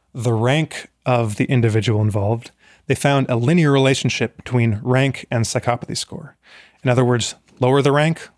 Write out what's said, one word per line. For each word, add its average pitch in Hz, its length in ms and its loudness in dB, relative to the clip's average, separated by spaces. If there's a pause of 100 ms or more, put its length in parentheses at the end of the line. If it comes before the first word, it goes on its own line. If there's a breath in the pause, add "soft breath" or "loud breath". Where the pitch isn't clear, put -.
(140)
the 123 180 -2
rank 131 580 -2 (160)
of 117 300 0
the - 100 -2
individual 110 560 0
involved, 107 500 -2 (360 soft breath)
they 135 80 0
found 139 340 0
a 127 60 -2
linear 147 340 2
relationship 135 680 0
between 117 440 0
rank 131 480 0
and 117 140 -2
psychopathy - 520 -4
score. - 420 -12 (440 loud breath)
In 135 80 0
other 123 140 4
words, 120 320 0 (240)
lower 131 220 4
the 139 100 2
rank, 151 460 0